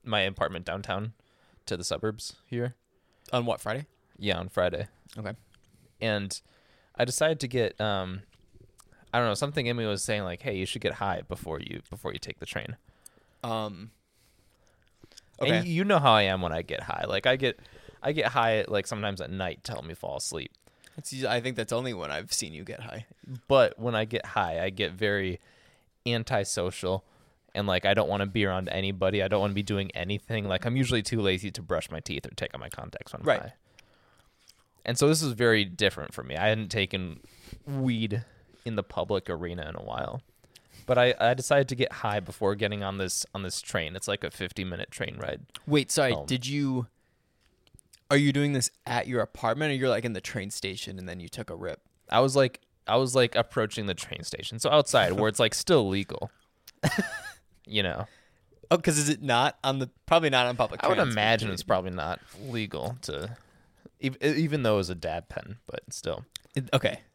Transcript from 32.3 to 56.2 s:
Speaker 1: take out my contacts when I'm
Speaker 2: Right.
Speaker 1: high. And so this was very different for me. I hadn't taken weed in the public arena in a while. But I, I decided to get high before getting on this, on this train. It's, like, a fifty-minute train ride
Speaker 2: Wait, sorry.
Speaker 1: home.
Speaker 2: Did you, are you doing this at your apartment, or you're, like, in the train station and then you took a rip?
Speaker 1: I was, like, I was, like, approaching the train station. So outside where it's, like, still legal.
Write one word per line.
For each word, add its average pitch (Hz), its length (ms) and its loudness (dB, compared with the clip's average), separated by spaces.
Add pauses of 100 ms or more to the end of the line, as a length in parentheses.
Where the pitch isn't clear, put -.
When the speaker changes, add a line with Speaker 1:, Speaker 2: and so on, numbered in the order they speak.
Speaker 1:
take - 220 -6
out 67 60 -12
my - 100 -12
contacts - 440 -12
when - 80 -12
I'm - 60 0
Speaker 2:
Right. 123 140 4
Speaker 1:
high. - 120 -12 (1300)
And 120 160 -2
so 143 80 6
this 160 160 4
was 139 100 0
very 110 320 4
different 87 480 -2
for 64 100 -10
me. 64 120 -6
I 92 120 2
hadn't 110 220 0
taken 92 520 -2 (440)
weed 117 580 0 (420)
in 113 100 -4
the 98 80 0
public - 460 -2
arena 87 400 -6
in 85 60 -12
a 50 80 -10
while. 58 380 -6 (640)
But 123 140 4
I, 123 200 8
I 120 140 6
decided 131 360 4
to 127 60 -4
get 123 160 0
high 104 280 -2
before 98 340 0
getting 104 300 -2
on 98 160 -4
this, 92 340 -2
on 98 80 -6
this 95 200 -6
train. 85 340 -4
It's, - 120 -8
like, 101 160 -2
a 85 60 -6
fifty-minute 92 640 -6
train - 260 -8
ride - 240 -6 (240)
Speaker 2:
Wait, 143 260 2
sorry. 135 220 2
Speaker 1:
home. 73 140 -4
Speaker 2:
Did 127 180 -2
you, 135 400 0 (1300)
are 139 60 6
you 143 140 6
doing 143 220 2
this 131 160 0 (160)
at 120 220 -2
your 123 140 0
apartment, 131 500 0
or 135 40 0
you're, 131 140 2
like, 113 160 2
in 117 80 -2
the 95 80 -4
train 101 300 -6
station 95 480 -8
and 90 100 -10
then 90 100 -10
you 82 100 -12
took - 200 -10
a 85 60 -8
rip? 87 240 -8 (300)
Speaker 1:
I 113 100 6
was, 135 160 6
like, 131 240 4 (260)
I 110 120 4
was, 131 180 2
like, 123 180 6
approaching 110 540 0
the 92 80 0
train - 280 -10
station. - 360 -8
So 123 100 0
outside 107 440 6
where 107 160 2
it's, 104 100 -2
like, 113 160 4
still 131 320 4
legal. 98 420 -2 (540)